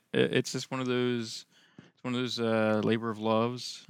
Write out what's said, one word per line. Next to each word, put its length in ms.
I, 40
it's 340
just 200
one 80
of 80
those, 580
it's 100
one 100
of 80
those, 180
uh, 440
labor 260
of 100
loves. 720